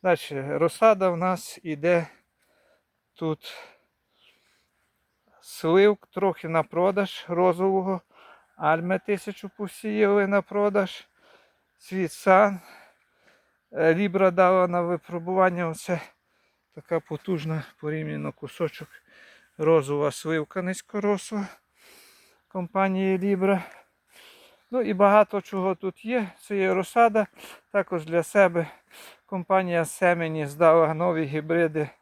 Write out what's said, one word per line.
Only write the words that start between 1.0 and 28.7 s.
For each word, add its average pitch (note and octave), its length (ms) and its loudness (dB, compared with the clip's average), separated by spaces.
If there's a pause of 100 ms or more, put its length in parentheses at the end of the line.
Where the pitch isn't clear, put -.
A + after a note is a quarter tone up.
в F3 80 -4
нас F3+ 460 -4
іде E3 440 -2 (1040)
тут - 400 -8 (1900)
сливк, G3 600 2
трохи F3+ 400 -4
на D#3+ 160 0
продаж F#3 640 -2
розового, F#3 760 0 (560)
Альми E3 420 0
тисячу G3+ 580 -8
посіяли G#3 720 0
на G3+ 140 2
продаж, G3+ 680 -2 (720)
Світ F#3 320 -6
Сан, G3 480 4 (1120)
е, D#3+ 240 2
Лібра F#3+ 360 2
дала F3+ 360 4
на F3 140 -2
випробування, F3 880 -2
оце E3 300 -6 (760)
така E3 240 -6
потужна, D#3 640 -6 (160)
порівняно D3+ 520 -8
кусочок, - 560 -8 (680)
розова D3 540 2
сливка D#3+ 500 -6
низькоросла G3+ 880 -4 (1000)
компанії F#3+ 680 -2
Лібра. F#3+ 460 0 (1080)
Ну B3 100 -2
і G#3 120 -2
багато G3+ 480 4
чого F#3+ 340 -4
тут - 300 -10
є. A3+ 240 -4 (100)
Це - 180 -8
є F#3+ 160 2
розсада. G#3+ 540 2 (440)
Також F3 340 -2
для E3 180 0
себе F3 440 4 (580)